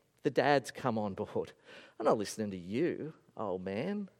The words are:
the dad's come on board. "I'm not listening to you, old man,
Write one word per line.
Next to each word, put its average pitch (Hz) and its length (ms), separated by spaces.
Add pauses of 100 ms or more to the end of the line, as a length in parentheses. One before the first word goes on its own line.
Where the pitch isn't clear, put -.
(220)
the 151 80
dad's 139 400
come 113 280
on 104 160
board. 90 380 (460)
"I'm - 60
not 135 140
listening 104 320
to 95 80
you, 117 560 (200)
old 92 300
man, 180 560